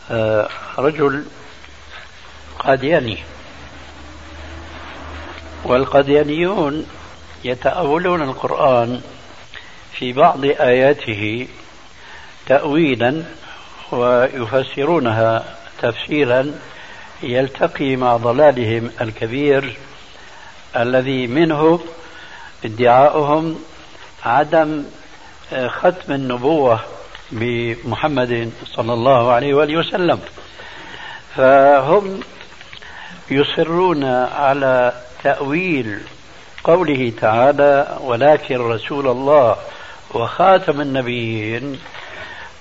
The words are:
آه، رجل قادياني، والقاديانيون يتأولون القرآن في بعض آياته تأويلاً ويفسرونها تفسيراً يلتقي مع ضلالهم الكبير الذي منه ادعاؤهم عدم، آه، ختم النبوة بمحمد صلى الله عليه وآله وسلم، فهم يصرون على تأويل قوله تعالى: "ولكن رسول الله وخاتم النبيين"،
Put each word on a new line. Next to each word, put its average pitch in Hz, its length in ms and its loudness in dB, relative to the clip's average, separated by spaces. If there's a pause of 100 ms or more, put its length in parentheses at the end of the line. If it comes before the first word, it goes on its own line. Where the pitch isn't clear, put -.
(120)
آه، 110 380 0 (280)
رجل 147 480 0 (1300)
قادياني، 135 580 0 (2500)
والقاديانيون 147 1200 2 (580)
يتأولون 160 800 0
القرآن 127 800 0 (920)
في 127 200 -6
بعض 139 320 4
آياته 127 1040 2 (960)
تأويلاً 139 800 2 (680)
ويفسرونها 123 1500 2 (380)
تفسيراً 131 720 0 (720)
يلتقي 135 720 -2
مع 123 220 2
ضلالهم 120 760 0 (100)
الكبير 127 760 -2 (1000)
الذي 127 520 0
منه 160 520 2 (840)
ادعاؤهم 143 920 2 (680)
عدم، 151 580 0 (720)
آه، 127 140 -2
ختم 175 460 -2
النبوة 131 680 2 (520)
بمحمد 120 1200 -4 (140)
صلى 120 280 -4
الله 120 380 4
عليه 135 220 2
وآله 151 240 2
وسلم، 165 420 0 (1160)
فهم 139 840 6 (1120)
يصرون 165 720 0 (300)
على 135 600 2 (300)
تأويل 143 760 -2 (640)
قوله 151 580 2
تعالى: 139 800 4
"ولكن 135 560 2
رسول 123 500 -2
الله 127 480 4 (580)
وخاتم 165 680 2
النبيين"، 120 1000 -4 (800)